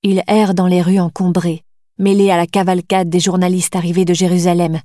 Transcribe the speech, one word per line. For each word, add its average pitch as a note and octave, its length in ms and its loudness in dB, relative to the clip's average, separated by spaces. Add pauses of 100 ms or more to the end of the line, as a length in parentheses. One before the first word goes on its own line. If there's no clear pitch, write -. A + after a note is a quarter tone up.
Il F#3+ 240 0
erre G#3 280 2
dans F3+ 120 0
les F3+ 160 2
rues F#3+ 180 2
encombrées, F3 640 -2 (340)
mêlé G3 320 2
à F3+ 60 2
la E3+ 100 0
cavalcade F#3 640 -2
des F3 100 2
journalistes F3+ 560 -2
arrivés F3 280 0
de F3 100 0
Jérusalem F3 720 0